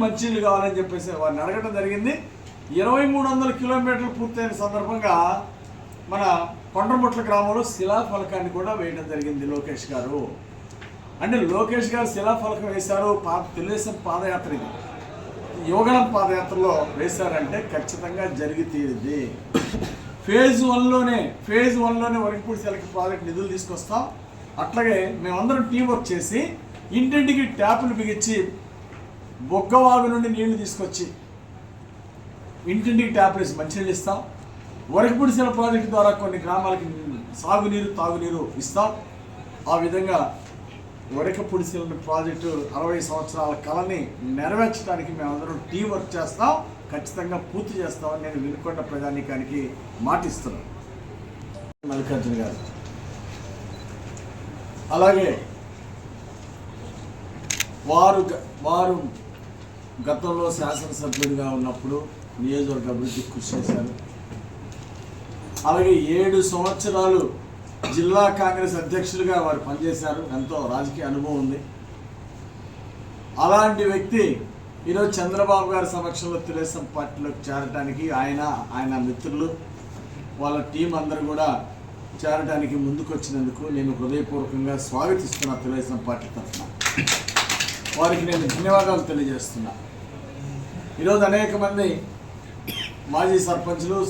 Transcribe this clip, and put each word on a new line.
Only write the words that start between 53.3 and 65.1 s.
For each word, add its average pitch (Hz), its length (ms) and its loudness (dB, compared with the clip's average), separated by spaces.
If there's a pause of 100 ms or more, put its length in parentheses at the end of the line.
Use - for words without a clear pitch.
అలాగే 190 340 8 (2500)
వారు 190 300 10 (100)
గ-, - 100 -4 (260)
వారు 180 280 4 (1120)
గతంలో 170 400 0 (120)
శాసనసభ్యుడిగా 139 880 -2 (100)
ఉన్నప్పుడు 127 400 -4 (460)
నియోజకవర్గ 135 500 0
అభివృద్ధికి 123 400 -4
కృషి - 220 -6
చేశారు. 117 380 0 (1800)